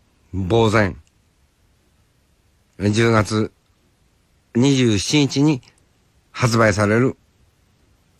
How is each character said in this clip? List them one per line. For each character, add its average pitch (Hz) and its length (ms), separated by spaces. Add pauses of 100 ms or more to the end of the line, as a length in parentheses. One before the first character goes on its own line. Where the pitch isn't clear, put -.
(340)
呆 107 360
然。 101 320 (1800)
十 104 320
月 110 400 (1040)
二 135 200
十 117 240
七 151 200
日 139 240
に 147 180 (720)
発 117 260
売 110 160
さ 104 140
れ 107 100
る 127 200 (1000)